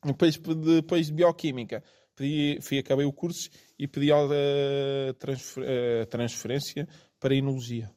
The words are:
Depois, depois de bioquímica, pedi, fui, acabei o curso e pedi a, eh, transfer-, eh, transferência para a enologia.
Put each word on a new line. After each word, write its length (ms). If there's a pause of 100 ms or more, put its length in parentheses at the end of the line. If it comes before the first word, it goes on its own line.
Depois, 320
depois 680
de 60
bioquímica, 720 (320)
pedi, 480
fui, 160
acabei 260
o 80
curso 380 (280)
e 100
pedi 240
a, 40 (140)
eh, 880
transfer-, 480
eh, 400
transferência 800 (300)
para 160
a 20
enologia. 600